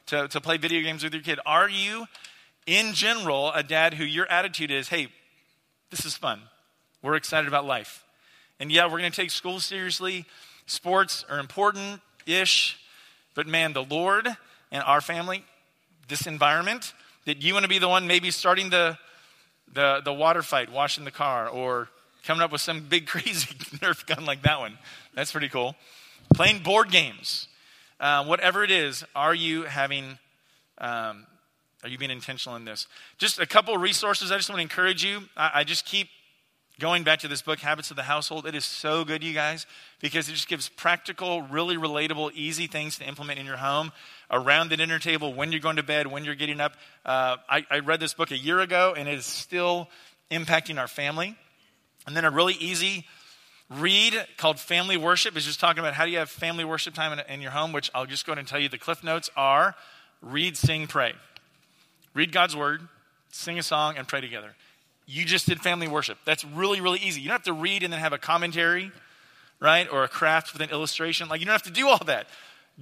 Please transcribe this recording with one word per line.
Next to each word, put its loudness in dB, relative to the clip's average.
to, 0
to -2
play 0
video 0
games -4
with -4
your -8
kid? -4
Are 4
you, -4
in 4
general, 2
a 0
dad 2
who -2
your 0
attitude 0
is, -2
"Hey, -2
this -6
is -8
fun. -4
We're 0
excited 0
about 0
life. -6
And -6
yeah, 8
we're 0
gonna -2
take -4
school -6
seriously. -6
Sports 0
are -6
important-ish. 0
But -4
man, 0
the -2
Lord 0
and -4
our 6
family, -6
this -4
environment," 2
that -4
you 2
wanna 6
be 4
the 6
one 6
maybe 4
starting 4
the, 4
the, 4
the -2
water 4
fight, -2
washing 0
the -10
car, -2
or -2
coming 2
up 0
with -2
some -4
big 0
<laughs> -4
crazy -4
Nerf 0
gun -2
like -4
that 2
one. -8
That's -4
pretty -4
cool. -2
Playing 4
board 4
games. 0
Uh, 2
whatever 2
it 4
is, 2
are 4
you 0
having, -4
um, -6
are -12
you -10
being -6
intentional -10
in -14
this? -10
Just -2
a 0
couple 4
resources 0
I 0
just -2
wanna -4
encourage 0
you. -4
I, 0
I 4
just -2
keep -4
going 0
back 6
to -8
this -6
book, -2
Habits -4
of -12
the -6
Household. -4
It -8
is -6
so -2
good, -4
you -6
guys, -4
because -4
it -10
just -4
gives -6
practical, -2
really -2
relatable, -2
easy -6
things -8
to -12
implement -10
in -12
your -10
home -2
around 4
the 0
dinner 0
table, -2
when -4
you're -4
going 0
to 0
bed, 0
when -8
you're -6
getting -4
up. 0
Uh, 2
I, 2
I 2
read 0
this -4
book 0
a -6
year 2
ago, 2
and -6
it -2
is -8
still -2
impacting 0
our -2
family. -4
And -4
then 2
a 6
really 4
easy -4
read 4
called 2
Family 0
Worship 2
is -4
just -6
talking 4
about -2
how 2
do -2
you -2
have -2
family -4
worship -4
time -2
in, -6
in -10
your -10
home, -2
which -4
I'll -4
just -8
go -6
ahead -4
and -12
tell -4
you 0
the -10
cliff -6
notes -2
are 6
read, -2
sing, 2
pray. 0
Read 0
God's 2
word, -2
sing -8
a -4
song, 0
and -10
pray -4
together. -12
You -6
just 2
did 0
family -2
worship. -4
That's -2
really, -2
really 0
easy. -4
You -8
don't 0
have -4
to -2
read -2
and -4
then -6
have -2
a -6
commentary, 0
right, 6
or 2
a -4
craft 2
with -8
an -4
illustration. -4
Like, -4
you -4
don't 2
have 2
to -12
do 2
all 8
that. 0